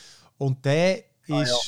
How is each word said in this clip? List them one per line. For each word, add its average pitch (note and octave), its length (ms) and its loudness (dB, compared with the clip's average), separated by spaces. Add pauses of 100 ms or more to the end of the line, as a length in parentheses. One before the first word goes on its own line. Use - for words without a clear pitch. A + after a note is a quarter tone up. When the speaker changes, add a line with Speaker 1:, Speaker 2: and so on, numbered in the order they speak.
(380)
Speaker 1:
Und C3+ 280 -4
der E3+ 380 2 (260)
Speaker 2:
Ah, D3 120 0
Speaker 1:
ist C3+ 80 0 (180)